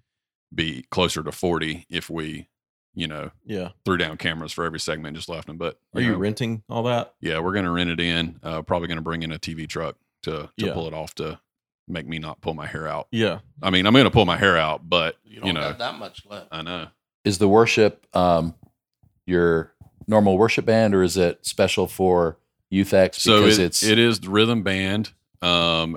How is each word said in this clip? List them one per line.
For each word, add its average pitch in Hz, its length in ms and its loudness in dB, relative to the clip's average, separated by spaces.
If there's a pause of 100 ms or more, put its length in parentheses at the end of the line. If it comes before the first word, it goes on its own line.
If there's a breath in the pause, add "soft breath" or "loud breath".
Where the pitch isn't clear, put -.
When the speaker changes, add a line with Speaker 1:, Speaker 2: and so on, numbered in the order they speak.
(540)
Speaker 1:
be 76 360 -6
closer 85 320 -2
to 80 100 -10
forty 80 580 -4
if - 200 -8
we, 78 380 -10 (460)
you 90 120 -6
know, 76 240 -10 (140)
Speaker 2:
Yeah. 92 260 -8 (140)
Speaker 1:
threw 92 140 0
down 82 180 -4
cameras 80 360 -6
for 85 120 -6
every 80 160 -6
segment 78 280 -6
and 76 80 -12
just 82 120 -14
left 80 180 -10
them. 78 120 -16
But, 85 200 -8 (160)
Speaker 2:
Are - 60 -4
Speaker 1:
you 123 80 0
Speaker 2:
you 110 60 0
Speaker 1:
know, 87 40 -4
Speaker 2:
renting 110 500 -4
all 117 160 -6
that? 120 360 -4
Speaker 1:
yeah, 80 200 -4
we're 90 120 -4
gonna 95 200 -2
rent 87 180 0
it 85 100 -4
in. 85 420 -2
Uh, 80 200 -8
probably 85 260 -2
gonna 82 140 -6
bring 82 200 -6
in 80 100 -6
a 78 60 -10
T 82 160 -10
V 78 120 -10
truck 78 300 -8 (260)
to, 78 360 -8
to 104 80 -4
Speaker 2:
Yeah. 87 60 -4
Speaker 1:
pull 82 160 -6
it 78 60 -12
off 78 220 -12
to 78 220 -8 (520)
make 82 160 -8
me 80 120 -8
not 78 240 -12
pull 82 120 -6
my 73 120 -12
hair 78 220 -10
out. 76 220 -8
Speaker 2:
Yeah. 107 300 -2 (220)
Speaker 1:
I 95 80 0
mean, 92 160 4
I'm 110 80 6
gonna 127 160 8
pull 110 160 6
my 85 120 0
hair 95 200 4
out, 78 300 -2
but, 82 360 0
Speaker 3:
You 110 160 -20
don't - 80 -6
Speaker 1:
you 92 60 -2
know. 78 60 -4
Speaker 3:
got 73 180 -6
that 120 200 -8
much - 280 -16
left. 101 260 -16
Speaker 1:
I 80 100 -10
know. 82 260 -10 (360)
Speaker 4:
Is 101 140 0
the 101 100 6
worship, 110 680 4
um, 85 400 2 (720)
your 85 460 2 (340)
normal 101 320 4
worship 107 260 2
band, 110 300 2
or 92 80 4
is 87 140 0
it 87 300 0
special - 400 0
for 87 520 0 (320)
Youth 95 240 0
X? 92 280 4
Speaker 1:
So 107 180 8
Speaker 4:
Because 104 180 6
Speaker 1:
it, 92 60 4
Speaker 4:
it's 85 180 0
Speaker 1:
it 107 160 4
is 117 220 4
the 92 100 -10
rhythm 110 320 2
band. 95 500 -2 (280)
Um, 85 560 0